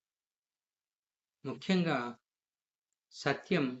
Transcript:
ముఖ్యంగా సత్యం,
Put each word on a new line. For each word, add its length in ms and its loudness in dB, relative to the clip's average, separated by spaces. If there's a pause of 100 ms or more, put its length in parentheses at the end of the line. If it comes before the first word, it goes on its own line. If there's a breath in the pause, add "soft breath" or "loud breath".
(1400)
ముఖ్యంగా 540 0 (1160)
సత్యం, 520 0 (140)